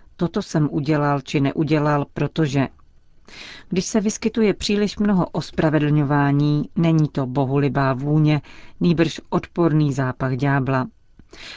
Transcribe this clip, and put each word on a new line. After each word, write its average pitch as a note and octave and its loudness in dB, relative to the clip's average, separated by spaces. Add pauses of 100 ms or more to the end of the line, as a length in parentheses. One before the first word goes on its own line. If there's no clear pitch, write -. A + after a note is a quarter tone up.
(160)
„Toto F#3 -2
jsem D3+ 0
udělal D3 0
či D3 -4
neudělal, D3 0
protože.“ C#3+ 0 (1000)
Když F3+ -2
se - -2
vyskytuje G#3+ 0
příliš G#3 -2
mnoho G#3 2
ospravedlňování, D3 0
není D#3+ 2
to C#3 -4
bohulibá C3+ 0
vůně, D3 2 (400)
nýbrž E3 2 (100)
odporný D3+ 0
zápach C3 -2
ďábla. C3+ 0 (720)